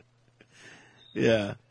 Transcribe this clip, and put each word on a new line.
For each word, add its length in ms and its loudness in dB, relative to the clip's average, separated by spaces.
Yeah. 420 0